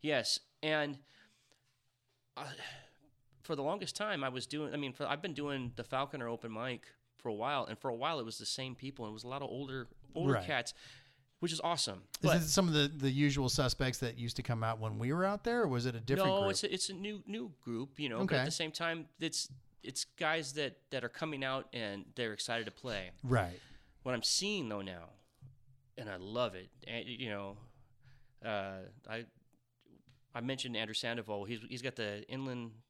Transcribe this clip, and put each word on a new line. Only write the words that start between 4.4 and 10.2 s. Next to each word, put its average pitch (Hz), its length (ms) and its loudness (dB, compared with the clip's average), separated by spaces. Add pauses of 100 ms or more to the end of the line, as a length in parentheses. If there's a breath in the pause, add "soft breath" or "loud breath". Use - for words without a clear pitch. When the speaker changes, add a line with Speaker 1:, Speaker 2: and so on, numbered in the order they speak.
Speaker 1:
doing, 151 260 -2
I 147 40 -2
mean, 139 160 0
for, 143 140 -4
I've 147 160 0
been 160 120 -4
doing 139 420 -2
the 117 80 -6
Falconer 135 440 -2
open 117 240 -4
mic 120 340 -4 (300)
for - 120 -4
a 110 60 2
while, 127 320 2
and 110 120 -6
for 139 120 -2
a 117 40 0
while 147 260 0
it 113 40 -2
was 113 140 -6
the 113 80 -8
same 131 280 -4
people, 131 300 -8
and 107 80 -6
it - 20 -8
was 110 100 -12
a 123 40 -10
lot 139 140 -4
of 135 80 -6
older, 131 380 -6 (260)
older 139 200 4